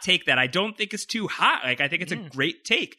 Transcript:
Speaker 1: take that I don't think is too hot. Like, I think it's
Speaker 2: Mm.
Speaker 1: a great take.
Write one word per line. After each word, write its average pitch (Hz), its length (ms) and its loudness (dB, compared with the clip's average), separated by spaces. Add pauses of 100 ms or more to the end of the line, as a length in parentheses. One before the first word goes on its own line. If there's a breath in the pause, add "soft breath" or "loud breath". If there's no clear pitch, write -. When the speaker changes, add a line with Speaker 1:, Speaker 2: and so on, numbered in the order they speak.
Speaker 1:
take 185 220 2
that 131 120 4
I 127 80 4
don't 196 320 -2
think 214 160 -4
is 208 140 -8
too 214 200 -4
hot. 269 360 2
Like, 127 180 0
I 143 60 2
think 165 160 0
it's 170 100 -4
Speaker 2:
Mm. 214 140 -8
Speaker 1:
a - 20 -14
great 135 360 -4
take. - 340 -2